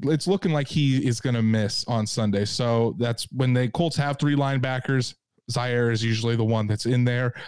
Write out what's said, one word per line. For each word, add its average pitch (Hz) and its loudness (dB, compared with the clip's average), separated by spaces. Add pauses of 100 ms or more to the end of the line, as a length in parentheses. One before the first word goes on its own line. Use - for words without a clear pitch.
it's 147 0
looking 185 0
like 143 0
he 135 2
is 120 0
gonna 120 0
miss 110 0
on 113 0
Sunday. 104 0
So 117 0
that's 117 -2
when 127 0
the 123 2
Colts 160 -2
have 143 -2
three 147 2
linebackers. 135 -2 (360)
Zaire 120 0
is 110 0
usually 113 0
the 113 2
one 110 0
that's 107 -2
in 123 2
there. 123 0 (140)